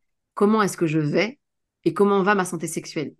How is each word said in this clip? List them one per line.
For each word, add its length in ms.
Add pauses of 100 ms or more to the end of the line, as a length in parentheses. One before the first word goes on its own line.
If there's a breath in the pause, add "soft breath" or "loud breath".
(340)
comment 280
est-ce 140
que 100
je 120
vais 400 (460)
et 100
comment 280
va 120
ma 100
santé 220
sexuelle ? 540